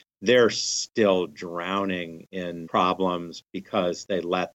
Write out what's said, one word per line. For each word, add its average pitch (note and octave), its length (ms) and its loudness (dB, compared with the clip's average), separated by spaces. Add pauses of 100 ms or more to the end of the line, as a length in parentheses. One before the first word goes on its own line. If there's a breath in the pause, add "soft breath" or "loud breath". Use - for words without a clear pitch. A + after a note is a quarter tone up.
(220)
They're A#2+ 280 6
still - 800 0
drowning F2 1040 -6
in F2 360 -8
problems F2+ 760 0 (100)
because F#2 520 -2
they F#2+ 140 -2
let F2 360 -2